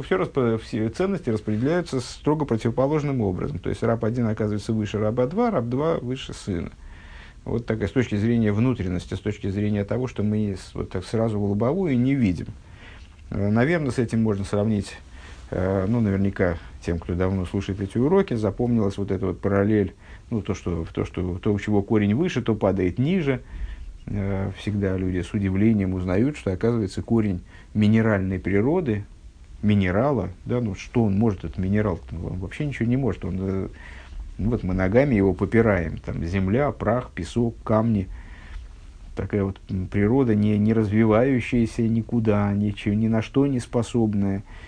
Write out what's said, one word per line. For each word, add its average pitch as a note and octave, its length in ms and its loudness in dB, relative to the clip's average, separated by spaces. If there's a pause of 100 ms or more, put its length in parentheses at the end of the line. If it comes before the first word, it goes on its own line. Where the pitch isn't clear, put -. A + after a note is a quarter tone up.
все F#3 160 0
распо-, A#2+ 400 0
все A2 320 -4
ценности F#3 400 -2
распределяются B2+ 720 0
строго D3+ 440 -2
противоположным C3+ 760 0
образом. F#2 380 -2
То - 120 -4
есть G2+ 120 -4
раб A2+ 220 2
один A#2 220 0
оказывается G#2+ 460 -2
выше G#2+ 260 -2
раба A#2 280 2
два, A3 240 0
раб C3 160 0
два C#3+ 320 0
выше C3 360 -8
сына. - 360 -4 (760)
Вот A#2 200 -2
такая G#2+ 220 0
с - 60 -4
точки A2 240 2
зрения A2 360 4
внутренности, G2+ 640 0
с G2+ 60 -6
точки G#2 280 -4
зрения G#2 360 0
того, A#2+ 240 -2
что G#2 160 -4
мы G#2+ 320 0
с-, - 180 -14
вот F2+ 160 -6
так F#2 140 -4
сразу A2 340 0
в G2+ 100 0
лобовую B2+ 500 2
не C3 160 4
видим. G2+ 340 0 (840)
Э, G2 180 -2
наверно, C3+ 440 2
с - 60 -6
этим A2+ 240 2
можно G2 220 0
сравнить, G#2 520 0 (560)
э, F#2+ 360 0
ну, A#2+ 120 2
наверняка G2 580 2 (260)
тем, E2+ 140 -2
кто F2+ 160 -4
давно F#2 320 0
слушает G2 340 -4
эти G2+ 180 -4
уроки, F3 360 2
запомнилась A2 640 2
вот G2 140 -2
эта F#2 140 -2
вот F2+ 140 -2
параллель, G2 540 2 (360)
ну, A2 120 -2
то, G2 120 -4
что, E2+ 380 -4
то, G2 120 -2
что, F2+ 340 -4
то, G#2 140 0
у G#2 80 0
чего G2+ 220 2
корень G#2 340 2
выше, D#3+ 260 0
то A2 140 0
падает F#2+ 420 2
ниже. C#3 440 0 (640)
Э, G2 520 -2
всегда G2+ 380 -2
люди F#2 240 -2
с - 140 -6
удивлением G2 600 2
узнают, F#2 420 0
что, - 160 -2
оказывается, G#2+ 500 0
корень G#2+ 380 2 (340)
минеральной G#2 640 4
природы, G#2+ 640 2 (580)
минерала, G#2 680 2 (140)
да, A#2+ 160 -2
ну, G#2 160 -4
что - 280 0
он G2 140 2
может, G#2+ 260 2
этот E2 140 -8
минерал, G2 400 2 (140)
он F#2 260 -6
вообще F#2+ 280 -6
ничего A#2+ 220 -2
не B2 80 2
может, A#2+ 280 -2
он, F#2 160 -4
э, F#2+ 280 -2 (720)
ну, G#2 120 0
вот A2+ 120 0
мы F#2 120 -2
ногами A2 420 4
его G2 180 4
попираем, G2 640 2
там, - 260 -6
земля, G2 460 0
прах, A#2+ 400 -2
песок, A#2 540 -2
камни. A2 440 2 (1080)
Такая G2 280 -2
вот, G2 160 -4 (100)
м, F#2+ 160 -2
природа, A2 480 4
не, G#2 240 4
не G#2+ 140 4
развивающаяся A2+ 1080 4
никуда, A2 720 2
ничего, G#2 420 0
ни A2 140 2
на A2 140 2
что C3+ 240 2
не C3+ 120 0
способная. G#2+ 840 0 (240)